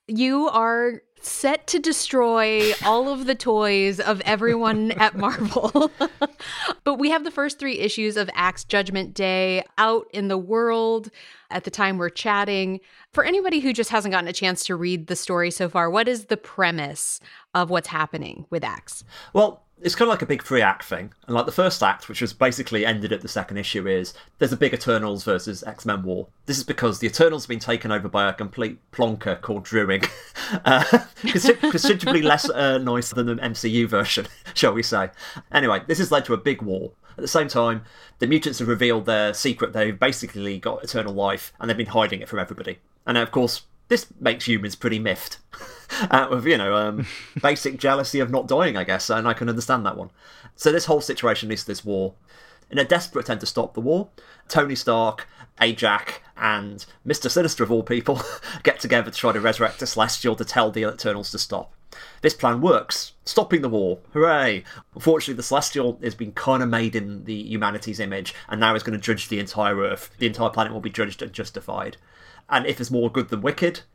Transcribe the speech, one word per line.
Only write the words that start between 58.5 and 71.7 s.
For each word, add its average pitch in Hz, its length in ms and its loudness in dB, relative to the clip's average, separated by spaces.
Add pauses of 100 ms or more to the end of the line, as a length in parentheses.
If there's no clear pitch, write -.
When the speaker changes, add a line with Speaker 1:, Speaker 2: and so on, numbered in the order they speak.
Speaker 2:
get - 160 -18
together 117 320 -2
to - 80 -12
try 117 140 0
to 104 80 -2
resurrect 110 420 0
a 127 40 -6
Celestial 110 500 0
to 110 80 -6
tell 110 260 0
the 110 140 -4
Eternals 104 480 -4
to 104 60 -8
stop. - 340 -6 (480)
This - 140 4
plan 120 260 2
works, - 520 2 (120)
stopping 196 380 2
the 131 80 -2
war. 95 280 0 (140)
Hooray! 147 500 2 (320)
Unfortunately, 156 400 2
the 120 80 -8
Celestial 135 600 0
has 117 120 -4
been 107 180 -10
kinda 127 340 0
made 113 280 0
in 101 300 -4
the 110 100 -8
Humanity's 107 640 -4
image, 98 360 -6 (160)
and 107 100 -4
now 113 160 6
is 107 80 0
gonna 107 140 -2
judge 104 300 -2
the 104 120 -2
entire 101 380 0
Earth. 98 400 -4
The 123 80 0
entire 110 240 0
planet 110 240 0
will 107 60 -6
be 101 100 -8
judged 101 320 -4
and - 100 -10
justified. - 640 -10 (540)